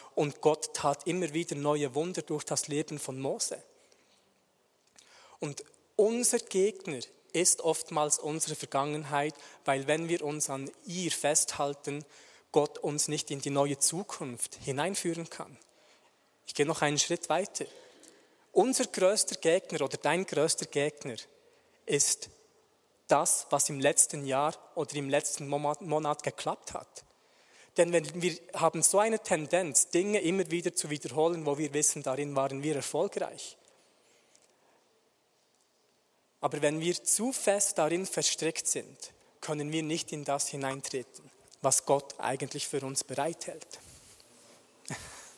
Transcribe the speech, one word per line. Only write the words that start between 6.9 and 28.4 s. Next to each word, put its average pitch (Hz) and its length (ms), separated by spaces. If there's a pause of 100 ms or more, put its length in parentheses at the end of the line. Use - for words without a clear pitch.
ist 175 300
oftmals 156 580
unsere 156 340
Vergangenheit, 147 800 (320)
weil 139 220
wenn 160 200
wir 170 160
uns 151 280
an 135 180 (160)
ihr 175 260
festhalten, 143 920 (480)
Gott 147 240
uns 147 320
nicht 151 220
in 139 100
die 143 80
neue 139 300
Zukunft - 840
hineinführen 165 680
kann. 147 280 (880)
Ich - 80
gehe 147 120
noch 156 160
einen 147 180
Schritt - 280
weiter. 165 380 (880)
Unser 247 320
größter 196 500
Gegner 165 460
oder 135 160
dein 170 280
größter - 420
Gegner 143 480 (720)
ist - 440 (800)
das, - 420
was 139 200
im 143 100
letzten 143 460
Jahr 139 300 (200)
oder 143 200
im 143 140
letzten 147 380
Mo-, 147 340
Monat 151 420
geklappt - 500
hat. - 300 (720)
Denn 175 160
wenn, 165 300
wir 170 160 (160)